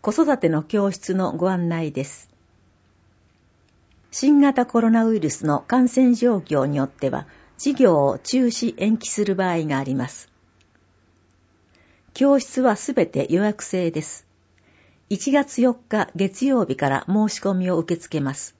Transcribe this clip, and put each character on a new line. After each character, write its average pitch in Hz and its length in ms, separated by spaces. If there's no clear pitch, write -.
子 208 100
育 294 260
て 180 100
の 160 160
教 202 260
室 190 240
の 185 200
ご 170 160
案 175 180
内 165 240
で 135 140
す。 - 240
新 285 280
型 269 260
コ 233 140
ロ 226 100
ナ 226 160
ウ 226 80
イ 214 60
ル 156 100
ス - 160
の 147 220
感 247 220
染 254 240
状 233 240
況 147 260
に 143 140
よ 135 80
っ - 20
て 135 220
は、 - 180
授 277 200
業 165 300
を 123 100
中 254 280
止 233 320
延 220 200
期 - 120
す 208 160
る 196 100
場 185 160
合 165 120
が 151 140
あ 135 60
り 143 100
ま 139 140
す。 - 240
教 277 260
室 - 220
は 226 160
す - 160
べ 175 120
て - 240
予 180 140
約 208 180
制 180 300
で 156 100
す。 - 240
一 208 240
月 277 280
四 247 120
日 - 420
月 196 300
曜 254 200
日 135 120
か 143 100
ら 135 200
申 214 200
し - 140
込 196 140
み 180 140
を 175 80
受 165 180
け 170 60
付 - 180
け 139 40
ま 135 120
す。 - 240